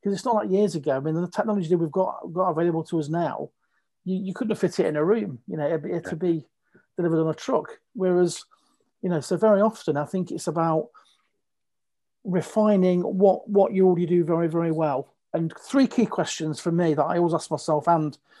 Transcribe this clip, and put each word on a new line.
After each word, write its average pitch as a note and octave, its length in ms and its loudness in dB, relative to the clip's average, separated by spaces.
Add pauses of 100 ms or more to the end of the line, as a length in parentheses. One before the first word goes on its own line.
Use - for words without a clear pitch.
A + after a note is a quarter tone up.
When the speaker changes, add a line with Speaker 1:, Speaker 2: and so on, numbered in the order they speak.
Speaker 1:
'Cause G3+ 120 -2
it's - 100 -10
not A#3+ 100 0
like G#3 160 -2
years F#3+ 240 2
ago. C#3+ 220 -2
I C3 40 -2
mean, D#3 140 -2
the F3 140 -2
technology G#3 400 -2
that F3 100 4
we've D#3+ 140 -2
got, F#3 400 -4
got F3+ 180 0
available E3 340 0
to E3+ 140 -4
us D3 100 -2
now, D#3+ 420 -4 (540)
you, F#3 120 -2
you F#3+ 180 -6
couldn't A3 220 -4
fit - 240 -2
it G#3+ 60 4
in D3+ 100 0
a D3+ 80 0
room. G3 420 -2
You F3 120 -8
know, D3 80 -2
it'd D#3 160 -2
be, F3 100 -6
it'd E3+ 140 -6
Speaker 2:
Yeah. - 80 -6
Speaker 1:
be E3 320 -2 (500)
delivered E3 240 2
on D#3+ 80 2
a D#3 60 -2
truck. - 440 -4 (160)
Whereas, F3+ 480 2 (600)
you F#3 80 -2
know, E3 100 0
so F3 160 -4
very G#3 240 4
often G#3 360 0
I C#3+ 100 -4
think F#3 240 -4
it's - 160 -8
about E3 420 0 (1400)
refining F#3 760 2
what, F#3+ 460 4
what G3 240 4
you F#3+ 140 4
already F3 200 4
do F3 180 2
very, E3 240 0
very E3 240 0
well. D3+ 400 -2 (220)
And E3 260 -2
three C4+ 260 2
key A3+ 200 2
questions D#3 540 -4
for E3+ 120 -2
me E3+ 220 2
that C#3+ 100 2
I F3 140 -2
always F3 160 2
ask - 160 -4
myself, D3+ 380 -2
and D#3 280 2 (240)